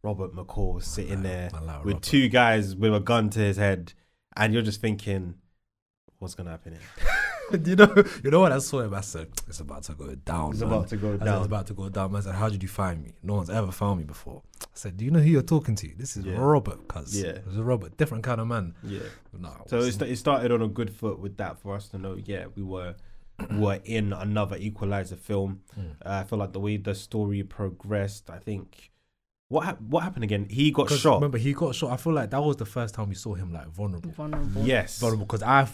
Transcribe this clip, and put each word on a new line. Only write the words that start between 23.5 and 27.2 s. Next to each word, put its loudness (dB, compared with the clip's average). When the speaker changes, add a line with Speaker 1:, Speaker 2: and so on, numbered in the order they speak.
Speaker 1:
we 0
were 2
in -2
another -2
Equalizer -4
film. -2
Speaker 2:
Mm. -10
Speaker 1:
Uh, -2
I -6
feel -4
like -2
the -6
way 0
the -4
story -2